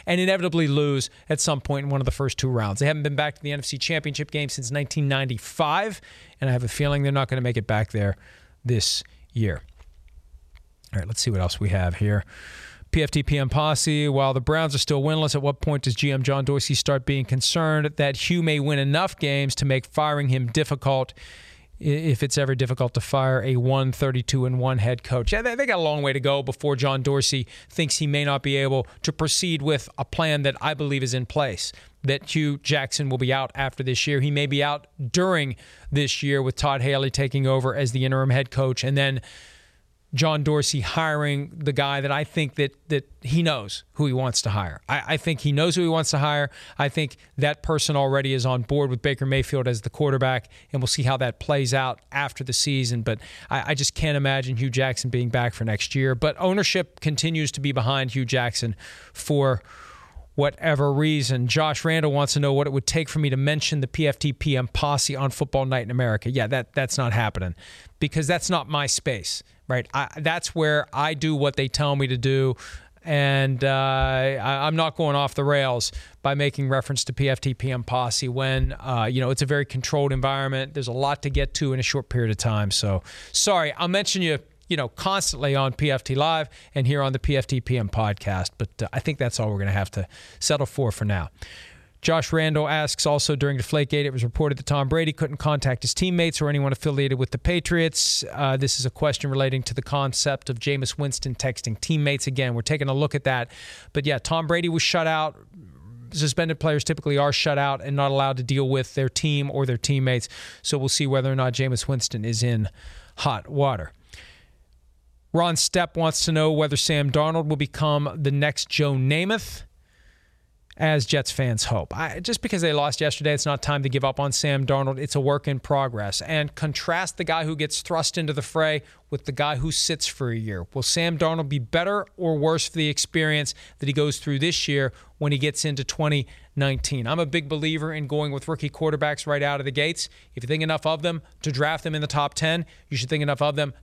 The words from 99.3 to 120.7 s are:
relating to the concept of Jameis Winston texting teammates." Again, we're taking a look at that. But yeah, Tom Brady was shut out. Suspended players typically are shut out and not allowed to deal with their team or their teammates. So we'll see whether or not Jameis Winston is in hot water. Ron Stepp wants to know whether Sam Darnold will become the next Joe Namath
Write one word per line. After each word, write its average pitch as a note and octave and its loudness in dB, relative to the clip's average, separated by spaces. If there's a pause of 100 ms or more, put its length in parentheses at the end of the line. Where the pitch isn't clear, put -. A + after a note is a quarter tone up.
relating C3+ 0
to - -6
the A#2+ -4
concept C#3 -2
of A#2+ -6
Jameis C#3 -2
Winston C#3 -4
texting A#2 -4
teammates." D3 0
Again, B2+ 0
we're A#2 -2
taking C#3+ 0
a C3+ 0
look C#3 0
at C#3 -2
that. B2+ 0 (400)
But C#3+ -2
yeah, C#3+ 2
Tom E3 -2
Brady E3+ 2
was E3 0
shut E3 2
out. D#3 0 (760)
Suspended D#3 0
players D3+ 2
typically D3 0
are C#3+ 4
shut C#3+ 2
out C#3 2
and C#3+ -4
not C#3 2
allowed C3+ 2
to B2+ -4
deal C3+ 0
with C3 0
their C3+ 2
team C#3+ 0
or C#3 -2
their B2 0
teammates. C3 2 (320)
So - -2
we'll C3 0
see C#3+ 0
whether C3+ 2
or C3 0
not B2+ 2
Jameis B2+ 0
Winston A#2+ -2
is A2+ 0
in A2+ 2 (500)
hot A#2 -2
water. C3+ 0 (1400)
Ron E3+ 2
Stepp - 0
wants D#3+ 2
to E3 0
know D#3 4
whether D3+ 2
Sam C#3+ 2
Darnold D#3 2
will D3+ 0
become D3 0 (100)
the C#3 2
next C#3+ 0
Joe C#3+ 2
Namath D#3 0 (1160)